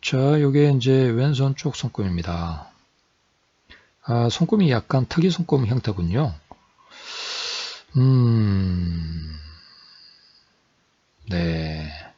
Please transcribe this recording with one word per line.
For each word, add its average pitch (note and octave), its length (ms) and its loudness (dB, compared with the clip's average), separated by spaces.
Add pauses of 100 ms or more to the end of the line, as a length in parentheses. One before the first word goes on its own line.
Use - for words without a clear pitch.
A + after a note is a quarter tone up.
자, C#3 400 2
요게 C#3+ 360 4
이제 B2+ 160 2
왼손 C3 640 2
쪽 C#3+ 180 -6
손금입니다. E2+ 960 -6 (1300)
아, A#2 260 0
손금이 F3 400 2
약간 B2 380 0
특이 F3+ 220 2
손금 C#3+ 360 0
형태군요. G#2+ 680 -2 (1600)
음, F#2+ 1400 2 (2000)
네. D#2+ 600 -4 (280)